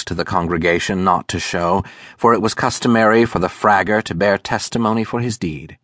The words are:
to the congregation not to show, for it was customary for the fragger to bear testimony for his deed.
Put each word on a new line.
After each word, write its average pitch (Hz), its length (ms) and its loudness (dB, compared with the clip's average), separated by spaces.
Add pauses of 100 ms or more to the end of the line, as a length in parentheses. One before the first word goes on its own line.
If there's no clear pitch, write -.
to - 60 -6
the 85 120 -4
congregation 87 800 0
not 90 240 0
to 87 100 -4
show, 90 440 -2 (340)
for 117 160 4
it 104 80 2
was 110 120 0
customary 117 720 4
for 110 160 -2
the 90 80 0
fragger 104 560 2
to 101 120 -6
bear 98 220 2
testimony 113 640 -2
for 120 180 -6
his 120 160 -6
deed. 78 460 -10